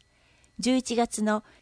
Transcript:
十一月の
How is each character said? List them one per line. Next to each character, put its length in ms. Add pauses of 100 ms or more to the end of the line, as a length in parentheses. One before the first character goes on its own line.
(580)
十 180
一 200
月 260
の 220 (180)